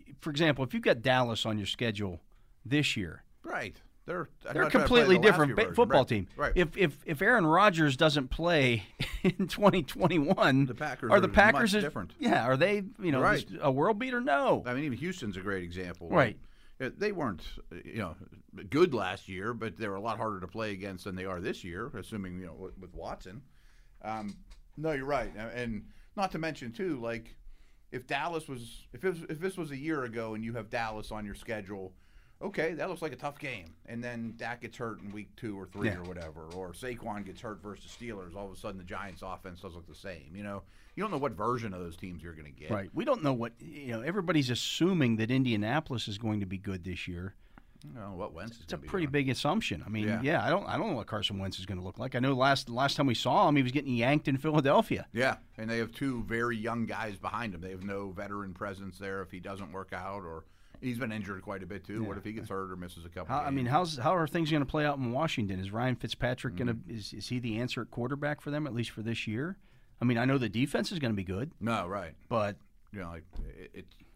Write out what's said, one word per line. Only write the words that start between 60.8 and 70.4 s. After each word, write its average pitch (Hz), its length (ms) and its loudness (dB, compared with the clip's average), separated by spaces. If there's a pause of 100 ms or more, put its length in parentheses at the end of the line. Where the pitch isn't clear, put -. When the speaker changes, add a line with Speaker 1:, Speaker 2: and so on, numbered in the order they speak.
Speaker 2:
he's 123 180 -4
been 117 140 -4
injured 98 300 -8
quite 98 200 -8
a 90 40 -12
bit, 95 180 -10
too. 107 180 -6
Speaker 1:
Yeah. 101 60 -4
Speaker 2:
What 98 100 -6
if 95 60 -14
he 107 80 -8
gets 107 160 -10
hurt 95 240 -6
or 90 40 -10
misses 87 280 -12
a 85 40 -12
couple 90 240 -8
Speaker 1:
How, 143 100 0
I 143 80 -2
mean, 135 160 0
Speaker 2:
games? - 40 -2
Speaker 1:
how's, 160 260 2
how 156 200 4
are 165 100 2
things 165 240 0
gonna 147 160 4
play 151 180 0
out 143 140 2
in 120 140 -2
Washington? 120 480 0
Is 95 100 -4
Ryan 123 240 0
Fitzpatrick 123 640 -4
gonna, 120 180 0
Speaker 2:
Mm-hmm. 117 220 -10
Speaker 1:
is, 101 160 -10
is - 160 -10
he 127 100 -2
the 117 220 -2
answer 127 220 -2
at - 100 -10
quarterback 143 480 -2
for 147 100 -6
them, 147 160 -2
at 113 80 -6
least 117 160 -2
for 113 120 -10
this 113 260 -2
year? 139 280 -2 (440)
I 117 40 0
mean, 120 140 6
I 123 60 4
know 135 140 4
the 117 100 2